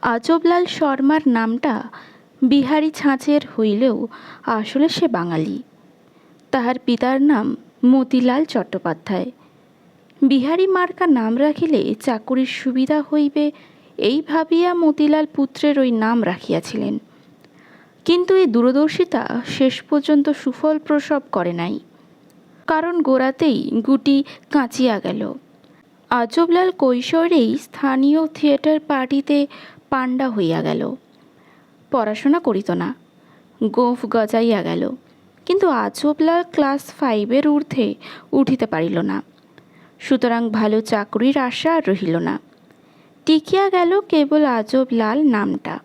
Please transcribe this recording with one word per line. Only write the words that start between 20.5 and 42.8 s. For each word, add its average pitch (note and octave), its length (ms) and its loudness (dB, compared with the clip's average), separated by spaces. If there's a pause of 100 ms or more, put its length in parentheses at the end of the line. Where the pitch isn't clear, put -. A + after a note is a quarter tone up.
প্রসব D4 420 -2 (100)
করে F3 220 -2
নাই, E3+ 260 -6 (880)
কারণ E4 340 -2
গোড়াতেই C4 840 0
গুটি C#4 360 2 (280)
কাঁচিয়া B3 480 0
গেল। G3+ 340 -6 (760)
আজবলাল E4+ 600 2
কৈশোরেই C#4 840 0
স্থানীয় C#4+ 720 0
থিয়েটার D4+ 520 2
পার্টিতে C#4+ 680 -2 (420)
পাণ্ডা C4 400 -2
হইয়া E3 320 -2
গেল। D#3 340 -4 (960)
পড়াশোনা A#3+ 480 0
করিত G#3 320 -2
না, F3 240 -4 (680)
গোঁফ A#3+ 460 0
গজাইয়া A3 540 0
গেল, E3+ 260 -4 (560)
কিন্তু F#4+ 240 2
আজবলাল D4 840 0
ক্লাস C#4 420 -2
ফাইভের B3 560 0
ঊর্ধ্বে C4+ 460 -2 (360)
উঠিতে C4 340 2
পারিল E3+ 360 -2
না। - 220 -4 (760)
সুতরাং A#3 500 0
ভালো A3 320 0
চাকরির A3 560 0
আশা C#4 380 -2
আর D#4+ 120 0
রহিল F#3 280 0
না, E3+ 240 -4 (840)